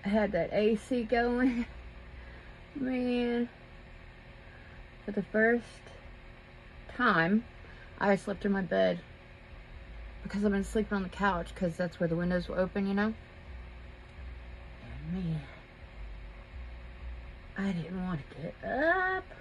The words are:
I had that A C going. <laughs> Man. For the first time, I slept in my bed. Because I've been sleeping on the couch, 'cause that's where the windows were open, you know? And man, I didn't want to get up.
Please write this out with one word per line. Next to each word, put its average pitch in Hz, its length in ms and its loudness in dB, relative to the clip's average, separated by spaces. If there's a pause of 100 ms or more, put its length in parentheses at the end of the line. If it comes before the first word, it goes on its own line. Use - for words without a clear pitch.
I 202 40 2
had 208 240 4
that 165 200 2
A 214 220 6
C 240 300 0
going. 240 640 4 (560)
<laughs> - 520 -16
Man. 247 760 2 (1600)
For 208 80 -4
the 202 100 2
first 226 400 6 (1300)
time, 202 480 6 (560)
I 202 160 6
slept 190 280 -4
in 202 60 4
my 196 120 4
bed. 185 360 6 (1300)
Because 202 200 0
I've 208 60 8
been 196 140 4
sleeping 208 320 0
on 190 80 0
the 185 40 -4
couch, 185 460 2
'cause 175 220 0
that's 175 240 -2
where 170 80 4
the 165 80 2
windows 175 320 2
were - 100 -2
open, 190 300 2
you 196 60 2
know? 214 200 4 (1700)
And 165 420 -4
man, 156 160 0 (2250)
I 196 140 0
didn't 180 340 -2
want 180 160 0 (100)
to - 60 -14
get - 320 -8
up. 370 560 4 (160)